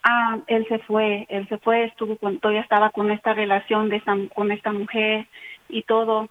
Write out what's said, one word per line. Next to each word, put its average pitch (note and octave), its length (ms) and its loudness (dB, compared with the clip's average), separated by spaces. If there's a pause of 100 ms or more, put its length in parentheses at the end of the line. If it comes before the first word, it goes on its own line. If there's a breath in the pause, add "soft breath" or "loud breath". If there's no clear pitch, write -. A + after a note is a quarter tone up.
Ah, A#3 340 2 (100)
él A3+ 200 2
se A3+ 120 -2
fue, G#3+ 500 0
él G3 180 -6
se G#3+ 100 -6
fue, A3+ 260 2
estuvo A3 320 -6
con, G3+ 240 -4
todavía G#3+ 220 0
estaba G#3+ 280 4
con G#3 220 0
esta G#3+ 220 0
relación G#3+ 540 0
de G#3 80 0
esa, G#3 200 0 (180)
con G#3 180 0
esta G#3 200 -4
mujer G#3+ 540 -2 (420 loud breath)
y A3 160 -6
todo A3 460 2